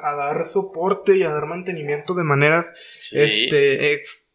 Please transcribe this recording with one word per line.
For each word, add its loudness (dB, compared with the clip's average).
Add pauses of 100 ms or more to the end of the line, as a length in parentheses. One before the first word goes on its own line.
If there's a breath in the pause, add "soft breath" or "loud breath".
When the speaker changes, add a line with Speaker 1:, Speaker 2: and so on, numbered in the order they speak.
Speaker 1:
a -4
dar -4
soporte 0
y 2
a -2
dar -4
mantenimiento -6
de -2
maneras, 2 (240 loud breath)
Speaker 2:
Sí. -4
Speaker 1:
este, 2
ex-, -6